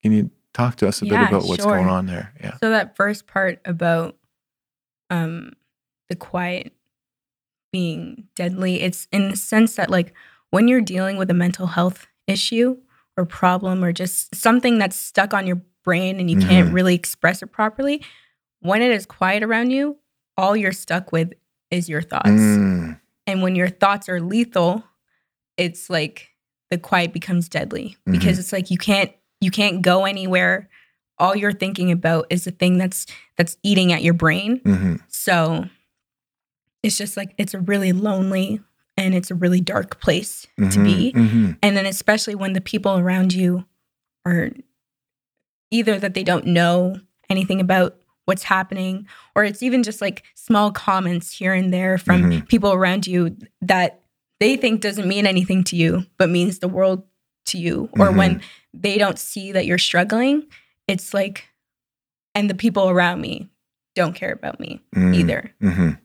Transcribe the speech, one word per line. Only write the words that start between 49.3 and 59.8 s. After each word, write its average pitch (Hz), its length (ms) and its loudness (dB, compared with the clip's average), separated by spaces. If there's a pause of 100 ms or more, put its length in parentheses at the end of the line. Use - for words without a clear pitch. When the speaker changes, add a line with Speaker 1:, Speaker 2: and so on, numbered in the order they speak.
Speaker 2:
or 202 80 4
it's 208 180 -4
even 247 220 2
just, 214 180 -8
like, 190 220 -6 (120)
small 208 360 2
comments 190 600 -2
here 190 220 -2
and 185 200 0
there 185 240 0
from 180 260 2
Speaker 1:
Mm-hmm. 170 240 2
Speaker 2:
people 202 240 2
around 185 360 2
you 175 280 0 (260)
that 180 400 0 (380)
they 240 160 4
think 226 260 0
doesn't 202 260 -4
mean 202 200 0
anything 185 380 2
to 180 100 -6
you, 170 300 2 (120)
but 185 120 4
means 180 300 0
the 180 100 -4
world 185 340 0 (440)
to - 100 -8
you. 170 320 -4 (100)
Or 202 120 6
when 185 240 4
Speaker 1:
Mm-hmm. - 440 -18
Speaker 2:
they 196 180 -2
don't 196 220 0
see 196 320 -12
that 285 140 0
you're - 120 0
struggling, 240 680 0 (420)